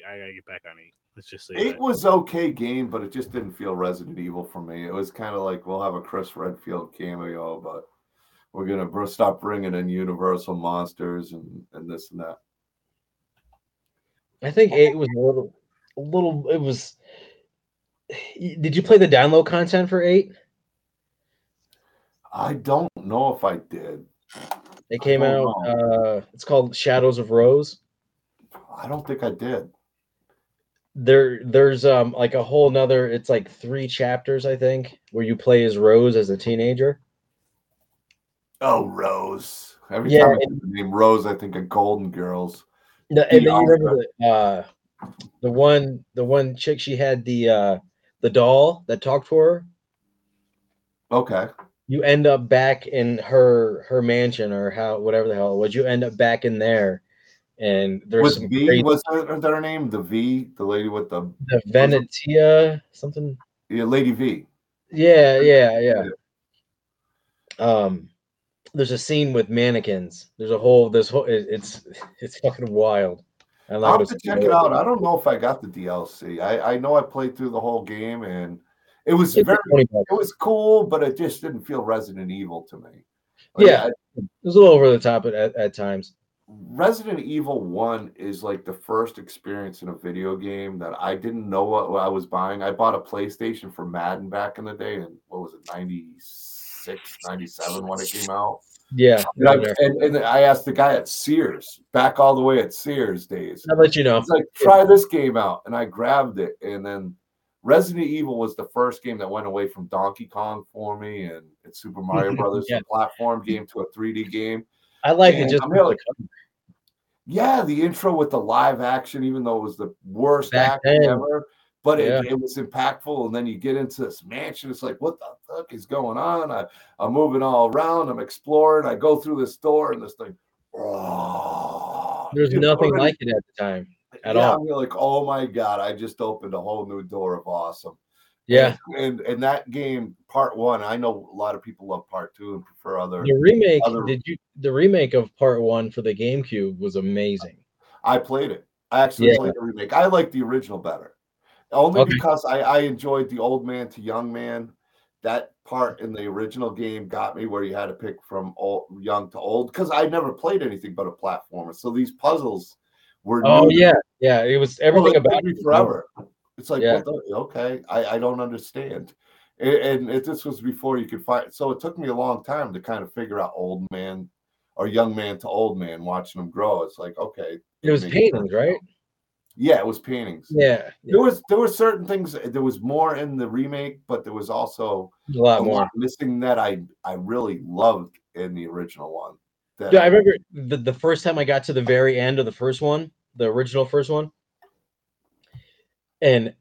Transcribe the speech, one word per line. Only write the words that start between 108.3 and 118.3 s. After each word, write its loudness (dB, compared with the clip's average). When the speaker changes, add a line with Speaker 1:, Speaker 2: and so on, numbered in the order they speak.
Speaker 2:
was -6
the -12
first -2
game -10
that -10
went -8
away -6
from -16
Donkey -6
Kong -10
for -10
me, -12
and -16
it's -20
Super -16
Mario -2
Speaker 3:
<laughs> -
Speaker 2:
Brothers, -4
Speaker 3:
Yeah. -2
Speaker 2:
the -14
platform -4
game, -6
to -12
a -10
three -6
D -6
game. -8
Speaker 3:
I 4
liked 6
it 0
Speaker 2:
And 0
Speaker 3:
just 2
Speaker 2:
I'm -6
Speaker 3:
because 6
Speaker 2:
like, 2
Speaker 3:
the -8
color. -16
Speaker 2:
Yeah, 2
the -2
intro 0
with 0